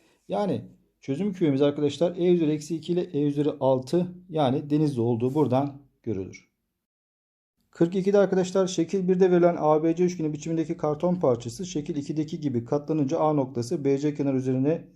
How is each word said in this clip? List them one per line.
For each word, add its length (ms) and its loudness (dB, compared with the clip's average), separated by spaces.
Yani 340 -2
çözüm 320 -4
kümemiz 300 2
arkadaşlar 540 0
e 160 2
üzeri 180 2
eksi 260 -4
iki 160 -6
ile 80 0
e 220 -4
üzeri 280 0
altı, 560 0
yani 420 0
Denizli 300 0
olduğu 340 0
buradan 480 0
görülür. 480 -8
Kırk 260 0
ikide 220 4
arkadaşlar 480 2
şekil 420 -2
birde 220 4
verilen 280 6
A 260 4
B 100 2
C 100 2
üçgeni 280 -2
biçimindeki 440 -4
karton 380 -2
parçası 520 -2
şekil 300 -6
ikideki 440 -6
gibi 240 -2
katlanınca 540 -2
A 140 2
noktası 520 -2
B 140 2
C 160 -2
kenar 200 -2
üzerine, 600 0